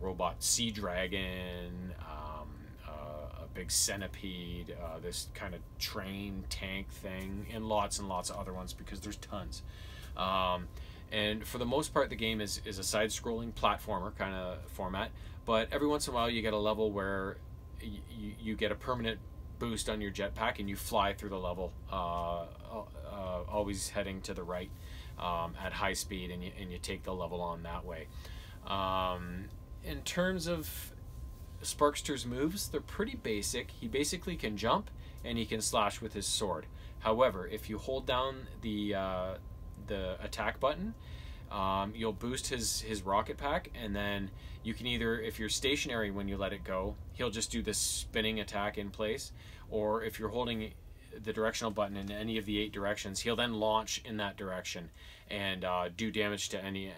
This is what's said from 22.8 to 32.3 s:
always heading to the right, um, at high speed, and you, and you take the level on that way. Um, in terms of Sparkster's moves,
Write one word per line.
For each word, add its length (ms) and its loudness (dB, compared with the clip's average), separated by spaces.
always 400 2
heading 320 -2
to 120 -4
the 80 -6
right, 280 -2
um, 440 0
at 100 -2
high 200 2
speed, 380 -2
and 120 -4
you, 180 -6
and 120 -6
you 60 -4
take 240 -4
the 100 -4
level 280 -2
on 240 -2
that 200 -4
way. 220 -6
Um, 800 2
in 200 -4
terms 440 2
of 460 -2
Sparkster's 640 4
moves, 440 0